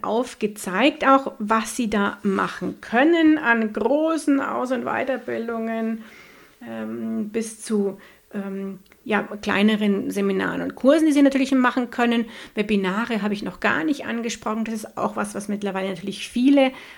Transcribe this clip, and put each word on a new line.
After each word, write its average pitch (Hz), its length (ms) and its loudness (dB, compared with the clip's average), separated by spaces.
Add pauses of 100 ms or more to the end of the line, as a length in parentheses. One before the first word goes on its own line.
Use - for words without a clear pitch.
aufgezeigt, 220 1040 -2
auch 269 320 4
was 220 380 -2
Sie 226 160 -2
da 202 320 0
machen 190 580 -2
können 311 560 4
an 233 340 2
großen 285 720 2
Aus- 247 300 -4
und 240 140 -4
Weiterbildungen, 226 1160 -4 (680)
ähm, 226 640 -6
bis 220 320 -6
zu, 196 380 -2 (340)
ähm, 196 460 -8 (240)
ja, 208 180 0
kleineren 208 880 0
Seminaren 196 540 -2
und - 100 -6
Kursen, 311 320 4
die 302 80 4
Sie 285 80 6
natürlich 269 300 4
machen 254 400 2
können. 233 340 2 (300)
Webinare 208 680 0
habe 208 140 0
ich 208 80 -8
noch 190 160 -8
gar 226 240 0
nicht 302 240 -2
angesprochen. 226 580 -4
Das 226 80 -6
ist 220 240 -10
auch 208 180 -2
was, 208 200 -6
was 202 120 -8
mittlerweile 196 420 -4
natürlich 196 380 -10
viele 262 440 4 (260)